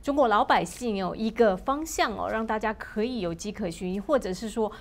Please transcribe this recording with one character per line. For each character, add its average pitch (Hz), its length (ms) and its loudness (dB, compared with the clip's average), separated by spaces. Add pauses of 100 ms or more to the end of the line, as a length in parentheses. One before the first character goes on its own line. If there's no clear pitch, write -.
中 285 140 -2
国 277 120 6
老 214 160 6
百 226 220 4
姓 233 300 -4
有 190 200 -2
一 220 140 -2
个 214 260 4
方 285 300 -2
向 294 320 0
哦， 180 140 -2
让 220 160 -2
大 220 100 0
家 220 160 -2
可 - 300 -6
以 247 160 -4
有 170 120 -2
迹 170 200 -6
可 196 180 -4
循， 180 320 -4
或 285 160 2
者 202 160 -2
是 220 160 -6
说 214 320 -2